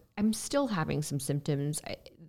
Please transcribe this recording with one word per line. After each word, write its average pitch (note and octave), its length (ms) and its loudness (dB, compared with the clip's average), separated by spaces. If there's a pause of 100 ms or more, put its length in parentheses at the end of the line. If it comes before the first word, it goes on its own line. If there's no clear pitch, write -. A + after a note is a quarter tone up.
(180)
I'm G#3+ 160 4
still C#4 340 0
having D3+ 360 0
some C#3+ 160 -2
symptoms. C#3+ 680 0
I, - 120 -8 (320)